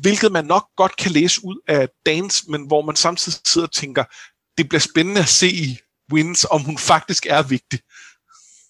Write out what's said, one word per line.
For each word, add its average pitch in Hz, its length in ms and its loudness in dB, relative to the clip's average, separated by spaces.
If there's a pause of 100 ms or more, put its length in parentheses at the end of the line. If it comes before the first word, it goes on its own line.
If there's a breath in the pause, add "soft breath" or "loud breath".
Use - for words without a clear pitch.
hvilket 202 300 2
man 165 140 -2
nok 180 180 2 (120)
godt 190 220 2
kan 190 140 -2
læse 165 340 2
ud 185 220 -10
af 139 220 0 (160)
Dance, 170 460 -2
men 147 160 -6
hvor 151 140 2
man 151 140 -8
samtidig 175 500 -2
sidder 165 220 0
og - 60 -14
tænker, 135 300 -2 (540 loud breath)
det 156 120 0
bliver 160 100 2
spændende 185 420 0
at 143 60 2
se - 200 4
i 156 320 -4 (320)
Winds, 160 340 0
om 156 160 0
hun 143 160 -8
faktisk - 520 0
er 151 140 2
vigtig. 131 360 -4 (920 loud breath)